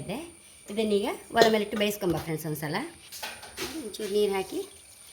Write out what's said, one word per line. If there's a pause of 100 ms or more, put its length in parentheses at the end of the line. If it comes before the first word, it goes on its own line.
ಇದ್ದೆ. (500)
ಇದನ್ನೀಗ (260)
ಒಲೆ
ಮೇಲೆ
ಇಟ್ಟು
ಬೇಯಿಸ್ಕೊಂಬ
ಫ್ರೆಂಡ್ಸ್
ಒಂದ್ಸಲ. (1080)
ಒಂಚೂರು
ನೀರು
ಹಾಕಿ (520)